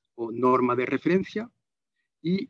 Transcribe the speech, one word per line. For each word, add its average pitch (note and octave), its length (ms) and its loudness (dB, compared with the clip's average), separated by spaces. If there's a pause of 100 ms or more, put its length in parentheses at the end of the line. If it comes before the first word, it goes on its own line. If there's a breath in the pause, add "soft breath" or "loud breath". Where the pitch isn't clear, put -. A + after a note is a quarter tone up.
(160)
o A2+ 160 -6
norma B2 460 2
de B2+ 80 0
referencia F#3+ 680 -2 (720)
y, F#3 280 -2